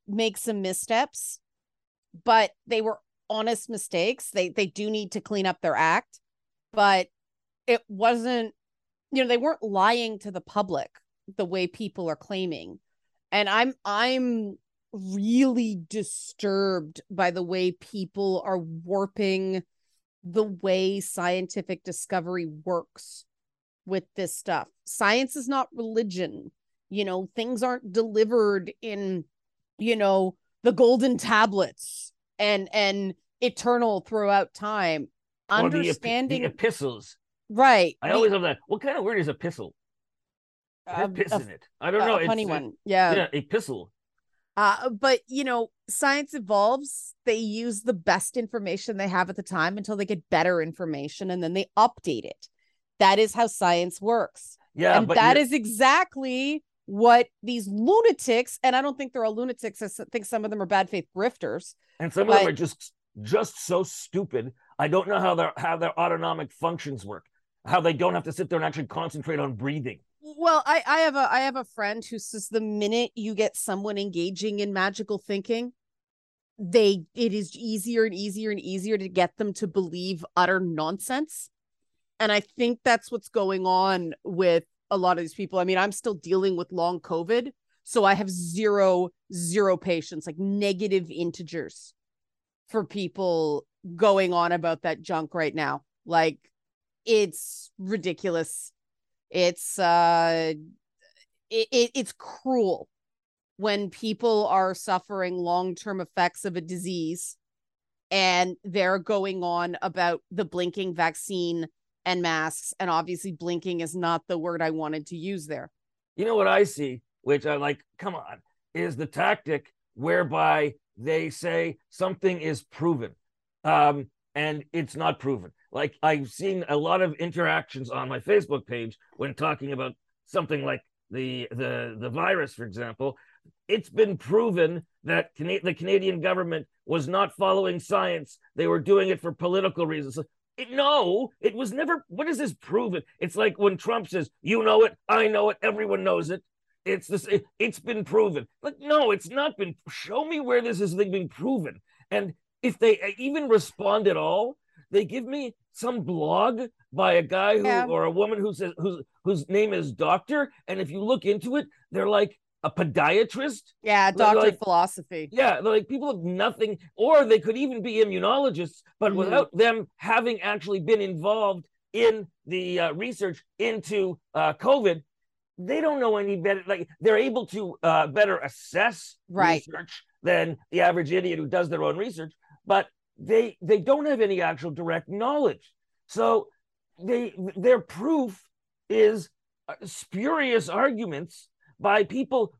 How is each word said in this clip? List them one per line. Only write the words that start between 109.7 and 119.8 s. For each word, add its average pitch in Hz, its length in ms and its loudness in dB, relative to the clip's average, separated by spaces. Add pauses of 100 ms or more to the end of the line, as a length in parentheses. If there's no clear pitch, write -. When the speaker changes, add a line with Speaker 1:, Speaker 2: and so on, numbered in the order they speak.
Speaker 1:
about 175 400 -2 (100)
the 185 140 -4
blinking 180 480 -4
vaccine 170 720 -4 (360)
and 180 180 -2
masks. 160 580 -4
And 185 100 -2
obviously 165 420 -2
blinking 170 500 -6
is 160 140 -8
not 170 320 -2
the 180 100 -4
word 165 240 -4
I 160 100 0
wanted 156 360 -6
to 175 80 -12
use 170 300 -8
there. 147 240 -10 (460)
Speaker 2:
You 196 100 -2
know 226 100 0
what 196 120 4
I 196 160 6
see, 139 380 -4 (200)
which 139 240 0
I 147 120 0
like, 143 280 -4 (140)
come 180 160 -8
on, - 260 -14 (320)
is 170 220 -4
the 147 100 -6
tactic 175 640 -2 (220)